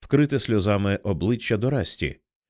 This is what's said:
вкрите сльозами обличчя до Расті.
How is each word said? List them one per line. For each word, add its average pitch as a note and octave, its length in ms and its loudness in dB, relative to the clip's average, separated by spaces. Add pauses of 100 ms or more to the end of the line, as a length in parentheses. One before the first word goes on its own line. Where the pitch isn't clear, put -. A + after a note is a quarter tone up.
вкрите C#3+ 380 2
сльозами G2+ 580 2
обличчя G#2 600 -2
до A#2 140 -2
Расті. A2+ 460 -4 (340)